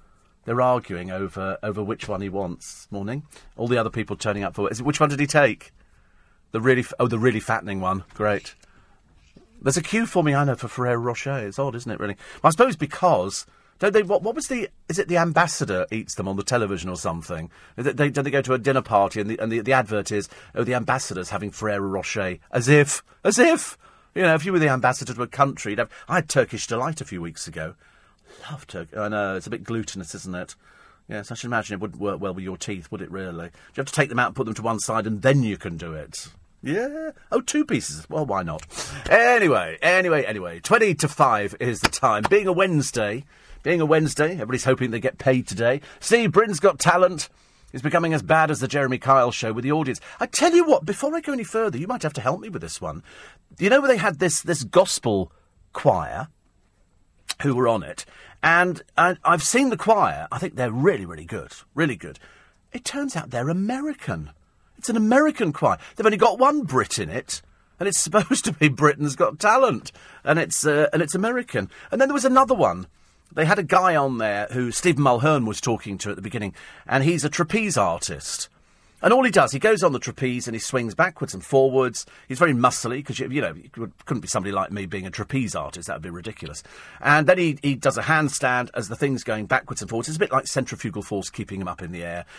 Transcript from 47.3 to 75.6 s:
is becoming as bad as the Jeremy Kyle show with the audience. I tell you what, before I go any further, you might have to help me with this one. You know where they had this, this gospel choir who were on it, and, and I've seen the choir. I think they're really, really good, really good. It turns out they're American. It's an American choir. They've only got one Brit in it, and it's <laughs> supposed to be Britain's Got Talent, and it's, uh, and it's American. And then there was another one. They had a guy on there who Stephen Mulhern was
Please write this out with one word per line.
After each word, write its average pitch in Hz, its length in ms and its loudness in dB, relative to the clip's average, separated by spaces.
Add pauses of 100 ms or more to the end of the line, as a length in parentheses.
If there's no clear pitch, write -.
is 123 100 -10
becoming 165 300 2
as 147 100 0
bad 160 280 4
as 127 100 -2
the 131 80 -4
Jeremy 131 300 0
Kyle 127 320 4
show 113 220 -4
with 117 120 -6
the 139 80 0
audience. 151 280 -2 (200)
I - 60 -2
tell - 260 2
you 339 120 6
what, 262 200 4
before 269 300 -4
I 330 60 -2
go 294 120 -6
any 240 120 -4
further, 214 340 -2
you 165 80 -6
might 240 160 -6
have 151 120 -4
to 151 60 -8
help 147 200 -2
me 214 80 -14
with 147 140 -10
this - 180 -12
one. 78 220 -8 (560)
You 196 120 4
know 269 100 8
where 277 80 0
they 247 80 6
had 175 220 -2
this, 165 240 0
this 160 200 -2
gospel 110 720 2 (400)
choir 98 560 0 (1120)
who 139 120 0
were 123 140 2
on 107 160 0
it, 78 200 -14 (380)
and, 170 400 4 (140)
and 175 260 4
I've 165 220 2
seen 262 260 2
the 214 60 -2
choir. 110 560 2
I 127 60 -6
think - 180 -6
they're 123 160 -2
really, 127 340 2
really 82 180 -12
good, 87 280 -10 (220)
really 143 200 0
good. - 240 -16 (540)
It 247 120 -12
turns 277 300 -6
out 151 160 -6
they're 123 180 -2
American. 190 800 -4 (460)
It's - 120 -10
an 226 80 0
American 233 560 4
choir. 107 260 2 (160)
They've 220 120 2
only 214 120 4
got 226 200 4
one 285 240 4
Brit 127 360 0
in 85 120 -4
it, - 320 -8 (360)
and 190 100 -2
it's - 120 0
<laughs> - 0 -
supposed 208 440 2
to 220 80 -2
be 151 160 2
Britain's 147 460 2
Got 151 240 2
Talent, 214 540 2 (320)
and 151 140 4
it's, - 280 0
uh, 147 260 4
and 160 100 2
it's 151 120 -4
American. 214 560 -2 (200)
And 214 100 0
then 269 80 6
there 285 60 0
was 254 100 0
another 262 300 6
one. 95 320 0 (460)
They 156 120 2
had 202 140 4
a 185 60 -2
guy 185 300 4
on 135 240 2
there 104 340 -2
who 123 200 -2
Stephen 147 320 2
Mulhern 127 420 4
was 104 140 -4